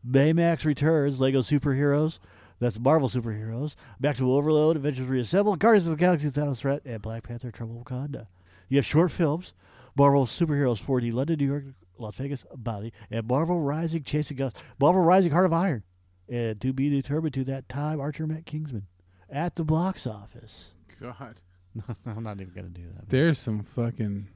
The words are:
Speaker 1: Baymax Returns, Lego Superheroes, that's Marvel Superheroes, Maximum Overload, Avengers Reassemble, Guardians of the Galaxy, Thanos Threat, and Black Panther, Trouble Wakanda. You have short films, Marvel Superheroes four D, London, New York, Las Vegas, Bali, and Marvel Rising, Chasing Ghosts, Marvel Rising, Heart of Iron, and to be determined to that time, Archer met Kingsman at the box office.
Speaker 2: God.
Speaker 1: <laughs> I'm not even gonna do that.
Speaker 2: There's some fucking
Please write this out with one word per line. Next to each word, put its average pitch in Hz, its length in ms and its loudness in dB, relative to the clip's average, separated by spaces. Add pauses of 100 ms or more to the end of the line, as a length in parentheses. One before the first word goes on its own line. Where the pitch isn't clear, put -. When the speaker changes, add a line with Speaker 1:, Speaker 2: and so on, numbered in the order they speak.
Speaker 1:
Baymax 160 580 4
Returns, 147 560 2
Lego 135 180 4
Superheroes, 143 800 2 (400)
that's 113 200 -2
Marvel 139 300 4
Superheroes, 113 680 -6 (240)
Maximum 131 300 2
Overload, 151 480 4
Avengers 135 300 -2
Reassemble, 170 480 2
Guardians 196 320 4
of 165 40 0
the 151 60 -2
Galaxy, 160 320 2
Thanos 143 300 -2
Threat, 139 260 -2
and 113 160 -8
Black 113 220 -8
Panther, 120 280 -10
Trouble 117 320 -10
Wakanda. 127 440 -8 (420)
You 139 80 4
have 135 80 2
short 170 260 2
films, 165 420 -2 (440)
Marvel 139 300 6
Superheroes 143 520 0
four 131 220 0
D, 117 100 -2
London, 143 280 -2
New 143 80 2
York, 139 160 -2 (340)
Las 107 180 -10
Vegas, 139 300 -8 (100)
Bali, 110 380 -8 (160)
and 113 180 -4
Marvel 160 320 0
Rising, 156 440 -2
Chasing 151 340 -4
Ghosts, 131 220 -4 (200)
Marvel 180 220 6
Rising, 175 300 6
Heart 180 160 4
of 160 60 2
Iron, 165 300 0 (460)
and 113 320 -4
to 131 100 -2
be 135 180 0
determined 143 440 -2
to 135 120 -2
that 135 220 -8
time, 151 320 -4
Archer 151 280 -6
met 156 180 -6
Kingsman 143 400 -8 (440)
at 160 260 -4
the 165 100 -4
box 165 420 0
office. 107 680 -16 (260)
Speaker 2:
God. 120 400 -16 (320)
Speaker 1:
<laughs> 113 320 -10
I'm 113 180 -8
not 104 160 -10
even 92 140 -14
gonna 92 160 -14
do 87 140 -16 (120)
that. - 140 -18
Speaker 2:
There's 165 300 4
some 107 240 -4
fucking 104 720 -4